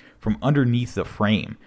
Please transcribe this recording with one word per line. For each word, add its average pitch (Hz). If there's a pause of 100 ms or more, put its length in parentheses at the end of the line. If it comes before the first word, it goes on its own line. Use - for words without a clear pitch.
(180)
from 107
underneath 123
the 98
frame, - (100)